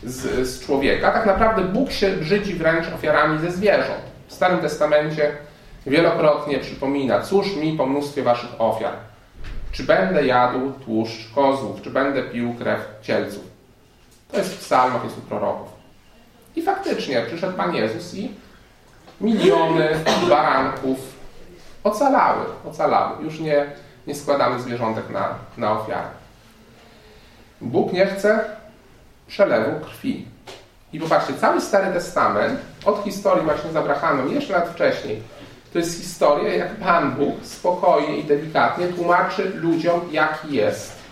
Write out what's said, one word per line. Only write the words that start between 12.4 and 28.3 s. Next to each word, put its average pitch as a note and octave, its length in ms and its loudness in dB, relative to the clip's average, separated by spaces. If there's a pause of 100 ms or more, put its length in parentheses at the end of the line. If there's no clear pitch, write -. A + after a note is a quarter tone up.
krew G#2+ 260 -4 (220)
cielców?” - 420 -4 (880)
To G3+ 60 0
jest F#3 160 -2
w - 40 -16
psalmach, B2+ 460 0
jest - 140 -10
u - 20 -14
proroków. - 480 -6 (880)
I E4 60 -4
faktycznie D4+ 600 -2
przyszedł F3+ 340 -6
Pan F3 180 -2
Jezus - 400 -4
i G#3 200 -8 (840)
miliony F3 680 4 (400)
baranków C3+ 680 2 (840)
ocalały, - 600 2 (260)
ocalały. C#3+ 540 0
Już D#3 160 -6
nie, D3 260 2 (400)
nie C#3+ 80 -6
składamy B2+ 460 0
zwierzątek A#2 500 -4
na, G2 240 -4 (220)
na A2 240 0
ofiarę. - 280 -6 (1500)
Bóg D#3+ 320 0
nie F#3+ 140 4
chce G#3 480 0 (720)